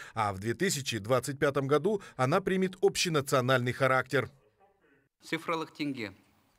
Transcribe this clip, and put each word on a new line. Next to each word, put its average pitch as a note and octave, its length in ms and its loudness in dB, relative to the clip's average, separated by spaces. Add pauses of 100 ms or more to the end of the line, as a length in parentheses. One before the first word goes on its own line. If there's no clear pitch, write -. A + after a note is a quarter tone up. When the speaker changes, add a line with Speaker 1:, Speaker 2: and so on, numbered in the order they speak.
(140)
Speaker 1:
а G#2 200 0
в F#2+ 40 -8
две A2 160 -2
тысячи C#3 460 -2
двадцать B2 400 -2
пятом C#3 260 0
году D3+ 380 2 (120)
она C#3+ 260 2
примет F#3+ 380 0
общенациональный C3+ 920 2
характер. C3 560 0 (920)
Speaker 2:
Цифровых D#3+ 500 -6
тенге. A#2+ 400 -6 (460)